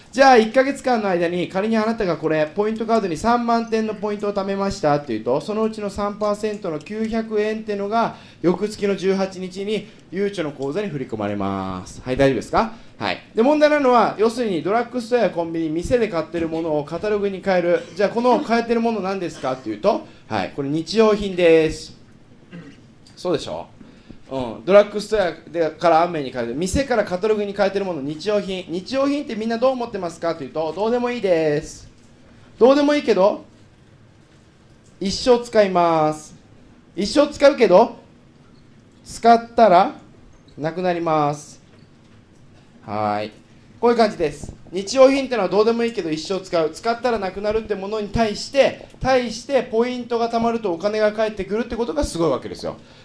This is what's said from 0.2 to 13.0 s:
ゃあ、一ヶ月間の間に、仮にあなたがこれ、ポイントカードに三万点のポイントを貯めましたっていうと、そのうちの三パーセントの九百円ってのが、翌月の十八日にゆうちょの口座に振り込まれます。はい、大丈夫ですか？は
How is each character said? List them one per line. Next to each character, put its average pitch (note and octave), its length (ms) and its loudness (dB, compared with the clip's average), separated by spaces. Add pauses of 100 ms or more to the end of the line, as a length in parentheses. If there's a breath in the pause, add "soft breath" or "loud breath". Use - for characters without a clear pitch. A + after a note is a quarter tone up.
ゃ C4+ 100 10
あ、 B3+ 60 10
一 A3 160 4
ヶ C4 100 4
月 C4+ 200 -4
間 A#3+ 180 0
の G3+ 60 -2
間 F3 220 0
に、 F3 180 -2
仮 F#3+ 220 -2
に A3+ 80 2
あ G#3+ 80 0
な A3+ 100 -2
た A3 100 -2
が E3 120 -2
こ D#3+ 100 -4
れ、 D#3 260 0
ポ G#3 140 -2
イ A3 60 -2
ン A3 40 -6
ト A3+ 80 -4
カ A3+ 120 2
ー G#3+ 40 2
ド F#3+ 60 -4
に E3 80 -4
三 A#3 300 0
万 A#3 240 0
点 A3 180 -2
の G#3+ 60 -4
ポ G3 180 -6
イ G#3 60 -6
ン - 20 -10
ト G#3 80 -4
を G3+ 60 -2
貯 G3 100 -2
め G3 140 -4
ま G3 140 -2
し - 100 -10
た D3 140 2
っ D3 100 -4
て A#2 80 -4
い A2 80 -4
う - 20 -14
と、 B2 160 0
そ G3+ 140 -6
の A3 100 0
う A3 80 -2
ち A3 80 -12
の G3+ 100 -6
三 G3+ 280 -6
パ G#3 160 -2
ー - 20 -2
セ G#3+ 160 -4
ン G#3 80 -8
ト F#3 100 -6
の D3+ 100 -6
九 G#3+ 280 -6
百 A3 340 -2
円 A3 200 -2
っ - 20 -12
て G#3 140 -6
の G3+ 100 -4
が、 A3 280 -2 (260 loud breath)
翌 F3+ 260 0
月 G3+ 200 -4
の G3 80 2
十 F#3+ 200 0
八 F#3 240 -4
日 F#3 260 -10
に G#3 220 -4 (240 loud breath)
ゆ F#3+ 140 -2
う G3 60 -2
ち F#3+ 100 -6
ょ D#3 40 -2
の C#3+ 60 -6
口 C#3 220 -6
座 G3 80 -2
に G3+ 80 -4
振 D3 100 -8
り B2+ 60 -6
込 A2+ 120 -8
ま G#2 100 -2
れ G#2 80 -2
ま F#2+ 500 -4
す。 - 160 -18
は B2+ 120 -6
い、 B2+ 40 -4
大 C#3 120 6
丈 C3+ 40 2
夫 - 20 0
で G#2 80 -2
す - 80 -10
か？ G#3+ 240 0 (220 loud breath)
は G2+ 140 -2